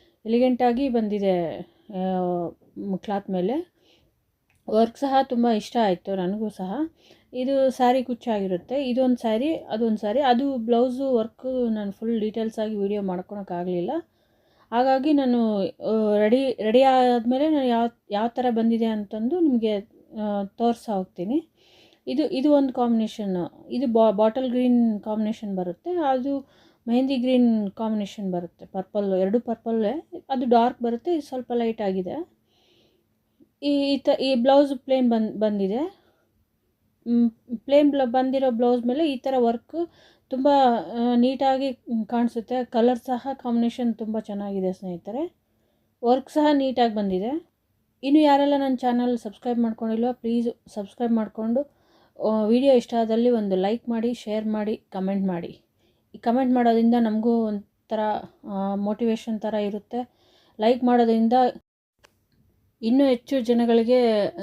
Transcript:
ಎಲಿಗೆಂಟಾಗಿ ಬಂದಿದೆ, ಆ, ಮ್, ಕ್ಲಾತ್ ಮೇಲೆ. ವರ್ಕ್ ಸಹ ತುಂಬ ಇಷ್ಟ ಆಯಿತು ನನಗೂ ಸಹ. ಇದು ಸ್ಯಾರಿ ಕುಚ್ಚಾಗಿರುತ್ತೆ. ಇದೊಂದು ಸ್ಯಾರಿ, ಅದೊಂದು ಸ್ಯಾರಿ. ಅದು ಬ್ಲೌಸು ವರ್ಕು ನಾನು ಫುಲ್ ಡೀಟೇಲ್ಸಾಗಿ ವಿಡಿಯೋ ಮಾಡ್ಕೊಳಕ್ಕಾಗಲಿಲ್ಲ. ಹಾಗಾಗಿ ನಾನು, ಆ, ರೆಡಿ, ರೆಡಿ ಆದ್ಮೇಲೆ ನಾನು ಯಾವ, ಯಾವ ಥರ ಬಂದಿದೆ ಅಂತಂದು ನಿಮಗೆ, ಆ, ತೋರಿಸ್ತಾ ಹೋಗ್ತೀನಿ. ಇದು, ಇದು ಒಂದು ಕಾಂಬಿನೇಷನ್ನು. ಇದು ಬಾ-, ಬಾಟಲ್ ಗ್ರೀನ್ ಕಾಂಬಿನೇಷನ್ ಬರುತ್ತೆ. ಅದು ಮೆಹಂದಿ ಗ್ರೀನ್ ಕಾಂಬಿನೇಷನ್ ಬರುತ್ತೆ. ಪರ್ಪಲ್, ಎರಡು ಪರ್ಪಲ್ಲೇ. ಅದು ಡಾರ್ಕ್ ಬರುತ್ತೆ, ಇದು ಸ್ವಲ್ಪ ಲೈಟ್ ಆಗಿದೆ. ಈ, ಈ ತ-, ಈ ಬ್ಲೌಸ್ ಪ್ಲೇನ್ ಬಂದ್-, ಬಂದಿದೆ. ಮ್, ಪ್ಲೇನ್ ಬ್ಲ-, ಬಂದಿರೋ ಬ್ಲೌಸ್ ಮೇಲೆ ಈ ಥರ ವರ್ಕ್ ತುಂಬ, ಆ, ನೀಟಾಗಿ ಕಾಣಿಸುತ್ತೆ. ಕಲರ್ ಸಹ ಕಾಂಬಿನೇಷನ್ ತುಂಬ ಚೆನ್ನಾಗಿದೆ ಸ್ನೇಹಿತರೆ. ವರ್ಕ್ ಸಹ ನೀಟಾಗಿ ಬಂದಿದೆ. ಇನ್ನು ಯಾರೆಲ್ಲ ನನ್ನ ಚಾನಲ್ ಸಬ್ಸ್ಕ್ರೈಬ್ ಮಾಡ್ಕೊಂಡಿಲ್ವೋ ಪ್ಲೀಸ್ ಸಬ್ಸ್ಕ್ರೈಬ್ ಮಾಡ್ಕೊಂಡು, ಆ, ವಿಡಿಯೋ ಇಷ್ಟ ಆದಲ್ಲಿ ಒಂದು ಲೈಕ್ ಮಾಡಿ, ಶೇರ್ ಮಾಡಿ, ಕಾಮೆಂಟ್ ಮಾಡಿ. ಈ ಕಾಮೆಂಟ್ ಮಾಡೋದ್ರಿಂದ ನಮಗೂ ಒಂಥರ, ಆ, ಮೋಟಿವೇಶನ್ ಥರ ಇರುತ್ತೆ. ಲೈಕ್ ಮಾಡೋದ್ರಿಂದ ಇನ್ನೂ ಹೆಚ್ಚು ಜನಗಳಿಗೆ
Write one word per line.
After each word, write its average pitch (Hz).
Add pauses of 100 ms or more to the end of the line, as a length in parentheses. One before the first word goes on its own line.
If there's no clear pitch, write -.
(260)
ಎಲಿಗೆಂಟಾಗಿ 247
ಬಂದಿದೆ, 196 (340)
ಆ, 185 (560)
ಮ್, 196
ಕ್ಲಾತ್ 202
ಮೇಲೆ. 202 (960)
ವರ್ಕ್ 226
ಸಹ 269
ತುಂಬ 240
ಇಷ್ಟ 214
ಆಯಿತು 196
ನನಗೂ 196
ಸಹ. 190 (600)
ಇದು 262
ಸ್ಯಾರಿ 247
ಕುಚ್ಚಾಗಿರುತ್ತೆ. 233
ಇದೊಂದು 254
ಸ್ಯಾರಿ, 240
ಅದೊಂದು 220
ಸ್ಯಾರಿ. 214
ಅದು 269
ಬ್ಲೌಸು 247
ವರ್ಕು 240
ನಾನು 214
ಫುಲ್ 226
ಡೀಟೇಲ್ಸಾಗಿ 220
ವಿಡಿಯೋ 202
ಮಾಡ್ಕೊಳಕ್ಕಾಗಲಿಲ್ಲ. 185 (800)
ಹಾಗಾಗಿ 262
ನಾನು, 240
ಆ, 208
ರೆಡಿ, 240
ರೆಡಿ 220
ಆದ್ಮೇಲೆ 254
ನಾನು 285
ಯಾವ, 233 (220)
ಯಾವ 208
ಥರ 247
ಬಂದಿದೆ 226
ಅಂತಂದು 220
ನಿಮಗೆ, 226 (420)
ಆ, 202
ತೋರಿಸ್ತಾ 233
ಹೋಗ್ತೀನಿ. 196 (580)
ಇದು, 262
ಇದು 269
ಒಂದು 277
ಕಾಂಬಿನೇಷನ್ನು. 220
ಇದು 247
ಬಾ-, 226
ಬಾಟಲ್ 220
ಗ್ರೀನ್ 240
ಕಾಂಬಿನೇಷನ್ 214
ಬರುತ್ತೆ. 180
ಅದು 277 (380)
ಮೆಹಂದಿ 262
ಗ್ರೀನ್ 233
ಕಾಂಬಿನೇಷನ್ 214
ಬರುತ್ತೆ. 175
ಪರ್ಪಲ್, 196
ಎರಡು 190
ಪರ್ಪಲ್ಲೇ. 226 (200)
ಅದು 269
ಡಾರ್ಕ್ 240
ಬರುತ್ತೆ, 233
ಇದು 311
ಸ್ವಲ್ಪ 254
ಲೈಟ್ 226
ಆಗಿದೆ. 190 (1200)
ಈ, 277
ಈ 277
ತ-, 277
ಈ 269
ಬ್ಲೌಸ್ 277
ಪ್ಲೇನ್ 262
ಬಂದ್-, 220
ಬಂದಿದೆ. 214 (1080)
ಮ್, 233 (260)
ಪ್ಲೇನ್ 285
ಬ್ಲ-, 269
ಬಂದಿರೋ 262
ಬ್ಲೌಸ್ 240
ಮೇಲೆ 285
ಈ 262
ಥರ 269
ವರ್ಕ್ 233 (540)
ತುಂಬ, 262 (460)
ಆ, 240
ನೀಟಾಗಿ 269 (320)
ಕಾಣಿಸುತ್ತೆ. 240
ಕಲರ್ 240
ಸಹ 247
ಕಾಂಬಿನೇಷನ್ 233
ತುಂಬ 220
ಚೆನ್ನಾಗಿದೆ 202
ಸ್ನೇಹಿತರೆ. 196 (680)
ವರ್ಕ್ 254
ಸಹ 302
ನೀಟಾಗಿ 254
ಬಂದಿದೆ. 208 (540)
ಇನ್ನು 285
ಯಾರೆಲ್ಲ 285
ನನ್ನ 269
ಚಾನಲ್ 247
ಸಬ್ಸ್ಕ್ರೈಬ್ 233
ಮಾಡ್ಕೊಂಡಿಲ್ವೋ 226
ಪ್ಲೀಸ್ 233
ಸಬ್ಸ್ಕ್ರೈಬ್ 226
ಮಾಡ್ಕೊಂಡು, 226 (640)
ಆ, 214
ವಿಡಿಯೋ 254
ಇಷ್ಟ 240
ಆದಲ್ಲಿ 226
ಒಂದು 208
ಲೈಕ್ 208
ಮಾಡಿ, 233
ಶೇರ್ 214
ಮಾಡಿ, 214
ಕಾಮೆಂಟ್ 190
ಮಾಡಿ. 170 (540)
ಈ -
ಕಾಮೆಂಟ್ 247
ಮಾಡೋದ್ರಿಂದ 233
ನಮಗೂ 226
ಒಂಥರ, 208 (500)
ಆ, 196
ಮೋಟಿವೇಶನ್ 220
ಥರ 214
ಇರುತ್ತೆ. 214 (500)
ಲೈಕ್ 240
ಮಾಡೋದ್ರಿಂದ 233 (1500)
ಇನ್ನೂ 262
ಹೆಚ್ಚು 262
ಜನಗಳಿಗೆ 233 (160)